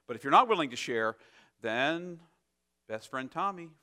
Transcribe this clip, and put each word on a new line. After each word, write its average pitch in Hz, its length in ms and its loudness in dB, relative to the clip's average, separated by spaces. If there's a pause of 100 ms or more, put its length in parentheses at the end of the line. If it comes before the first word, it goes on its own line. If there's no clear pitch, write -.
But 120 80 -8
if 110 80 -12
you're 139 80 -2
not 233 160 8
willing 175 220 0
to 120 80 -10
share, 113 400 -2 (440)
then 165 600 -2 (680)
best 110 220 -10
friend 131 200 -8
Tommy, 175 400 -6 (140)